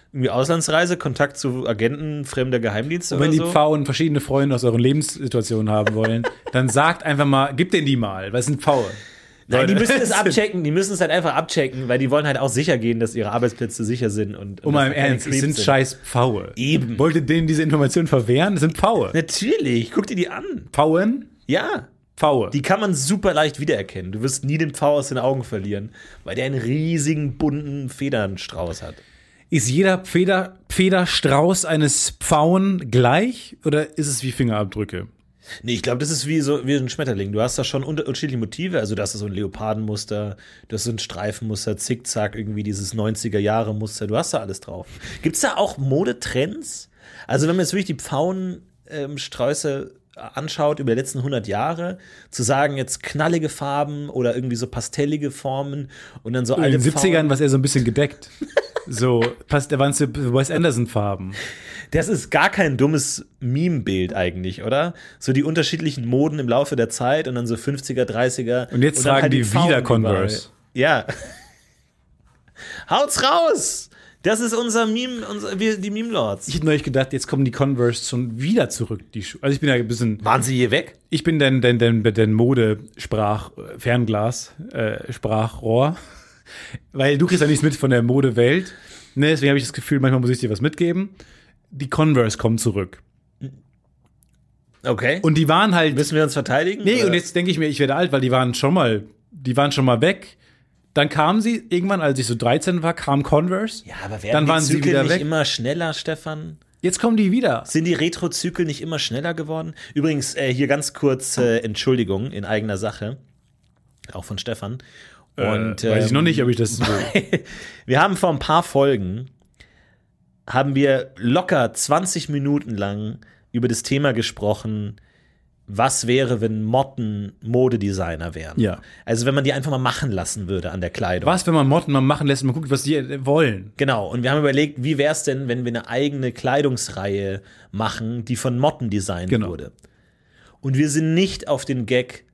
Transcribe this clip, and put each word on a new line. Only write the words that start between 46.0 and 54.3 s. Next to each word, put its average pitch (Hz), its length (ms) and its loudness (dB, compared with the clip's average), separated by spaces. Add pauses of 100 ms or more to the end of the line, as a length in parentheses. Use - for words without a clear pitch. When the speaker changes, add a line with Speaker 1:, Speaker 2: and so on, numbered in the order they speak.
Speaker 1:
Also 135 220 2
wenn 170 80 2
man 185 80 2
jetzt - 80 -2
wirklich 190 140 -2
die 156 80 -4
Pfauen, 180 640 -4 (280)
ähm, 147 280 -8
Sträuße 139 800 -4 (220)
anschaut 147 640 -4
über 127 140 0
die 120 60 2
letzten 131 220 -6
hundert 123 260 -4
Jahre, 165 480 -4 (340)
zu - 120 -6
sagen, 139 340 2
jetzt - 260 -6
knallige 156 460 -2
Farben 143 600 -4
oder 120 260 0